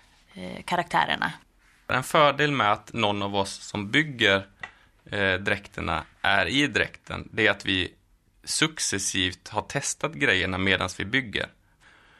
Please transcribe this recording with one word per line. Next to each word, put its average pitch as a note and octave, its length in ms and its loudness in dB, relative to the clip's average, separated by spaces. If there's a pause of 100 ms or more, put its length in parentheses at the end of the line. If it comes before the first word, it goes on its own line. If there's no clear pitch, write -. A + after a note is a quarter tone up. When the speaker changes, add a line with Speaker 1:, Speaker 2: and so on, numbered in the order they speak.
(340)
Speaker 1:
eh, F#3 300 -12
karaktärerna. - 680 0 (560)
Speaker 2:
En B2+ 160 0
fördel D3 480 4
med A2 200 4
att - 220 -4
någon G#2 300 0
av G2+ 120 -4
oss G2 180 0
som G#2 380 -8
bygger, A2+ 560 2 (580)
eh, G2 280 0
dräkterna F#2 720 -4 (180)
är G2 240 4
i C3+ 220 2
dräkten, F2+ 640 -4
det G#2+ 140 4
är G2+ 40 6
att G2+ 140 -4
vi F#2+ 280 0 (500)
successivt G2 1040 -2
har G#2 140 -6
testat - 520 -6
grejerna F#2+ 440 0
medans F#2 420 0
vi F#2+ 60 -4
bygger. A#2+ 420 -4 (720)